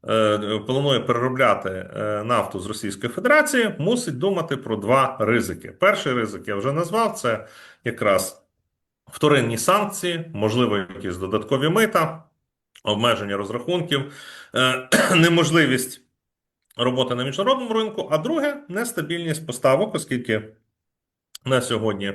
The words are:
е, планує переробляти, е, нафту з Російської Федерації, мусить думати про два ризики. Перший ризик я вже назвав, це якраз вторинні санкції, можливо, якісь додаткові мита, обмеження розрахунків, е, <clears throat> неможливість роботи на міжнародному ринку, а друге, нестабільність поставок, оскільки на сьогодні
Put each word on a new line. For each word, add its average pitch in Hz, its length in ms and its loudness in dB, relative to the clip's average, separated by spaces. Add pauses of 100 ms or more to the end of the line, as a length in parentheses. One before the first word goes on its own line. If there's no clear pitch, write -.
е, 107 580 2
планує 131 340 2
переробляти, 120 680 2
е, 104 540 -6
нафту 107 360 0
з 90 60 -10
Російської - 460 -6
Федерації, 247 680 2
мусить 180 400 -2
думати 165 380 -2
про 113 200 -4
два 123 440 2
ризики. 104 480 0
Перший 190 440 2
ризик 104 360 -4
я 101 80 -2
вже 120 160 -2
назвав, 185 400 0
це - 340 -2 (380)
якраз 101 600 0 (680)
вторинні 123 460 2
санкції, 180 760 0
можливо, 107 420 2
якісь 92 400 -6
додаткові 107 520 -2
мита, 170 560 0 (600)
обмеження 104 520 0
розрахунків, 139 760 -4 (420)
е, 127 340 0 (120)
<clears throat> 180 160 4
неможливість 160 840 4 (760)
роботи 127 380 0
на 123 100 -4
міжнародному 220 500 -2
ринку, 220 360 -2
а 156 80 2
друге, 285 380 -2 (120)
нестабільність 170 800 -4
поставок, 147 480 2
оскільки 117 480 -2 (1000)
на 127 160 2
сьогодні 104 540 -2